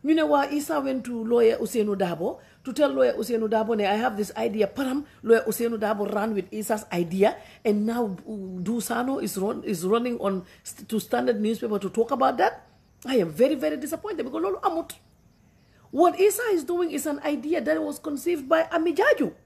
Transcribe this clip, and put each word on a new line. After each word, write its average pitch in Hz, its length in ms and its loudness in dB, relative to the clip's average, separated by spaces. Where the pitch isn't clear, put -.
Ñu 311 120 4
ne 320 80 4
waa 285 260 2
Issa 294 320 -2
went 262 240 -4
to 240 180 -6
lawyer 226 380 4
Ousainou 208 340 0
Darboe 180 440 -2
to 262 100 -10
tell 294 160 4
lawyer 262 240 4
Ousainou 226 360 -2
Darboe 220 280 2
ne, 208 80 0
"I 196 100 2
have 220 220 -2
this 208 180 -4
idea." 214 320 0
Param, 269 380 -4
lawyer 226 240 4
Ousainou 233 320 -2
Darboe 208 360 -2
ran 214 200 -2
with 185 180 -2
Issa's 214 400 -4
idea, 190 440 2
and 208 220 2
now, 226 300 -2
uh, 190 340 -10
Duke 220 200 -2
Sano 254 380 -2
is - 180 -4
run-, 196 260 -4
is 180 220 -4
running 233 340 0
on 190 240 -2
st-, - 260 -16
to 220 100 0
Standard 247 400 0
newspaper 214 380 -2
to 196 120 -4
talk 233 220 0
about 262 260 2
that. - 280 0
I 254 120 2
am 170 120 2
very, 240 260 2
very 302 220 -2
disappointed 320 480 -6
because 294 160 -6
loolu 381 200 -2
amut. 339 320 -2
What 330 280 4
Issa 415 340 4
is 320 100 0
doing 349 280 -2
is 285 140 -4
an 285 200 -4
idea 294 360 -2
that 311 200 0
was 294 180 -6
conceived 294 500 -4
by 320 220 4
Ami 330 220 0
Jaju. 370 400 4